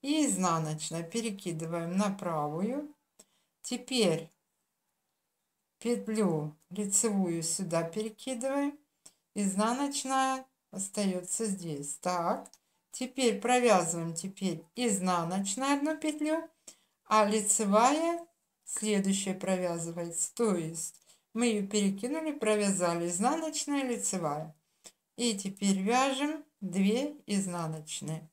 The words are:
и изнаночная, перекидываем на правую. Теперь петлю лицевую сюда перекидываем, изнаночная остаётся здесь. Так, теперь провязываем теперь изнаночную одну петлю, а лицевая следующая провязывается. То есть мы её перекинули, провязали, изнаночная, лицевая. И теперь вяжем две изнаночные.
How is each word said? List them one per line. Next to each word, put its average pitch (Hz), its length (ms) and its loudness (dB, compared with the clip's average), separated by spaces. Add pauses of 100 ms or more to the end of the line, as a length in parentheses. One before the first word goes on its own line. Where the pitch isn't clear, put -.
и 294 220 2
изнаночная, 165 760 0
перекидываем 170 920 -4
на 202 140 2
правую. 190 840 -2 (680)
Теперь 226 680 0 (1500)
петлю 202 760 0 (140)
лицевую 196 720 0
сюда 165 400 -2
перекидываем, 262 960 -4 (560)
изнаночная 262 1120 0 (240)
остаётся 196 760 -2
здесь. 170 500 -6
Так, 180 540 -2 (420)
теперь 247 480 0
провязываем 180 760 4
теперь 180 500 -4 (120)
изнаночную 196 960 0
одну 302 220 0
петлю, 311 520 -2 (580)
а 214 180 6
лицевая 226 1000 4 (380)
следующая 196 680 0
провязывается. 170 1000 -2
То 220 200 2
есть 165 400 -6 (380)
мы 233 140 0
её 208 200 0
перекинули, 214 680 0
провязали, 196 760 2
изнаночная, 285 720 0
лицевая. 175 720 -4 (640)
И 233 200 0
теперь 196 440 0
вяжем 269 640 0 (160)
две 208 560 0 (100)
изнаночные. 160 1080 -4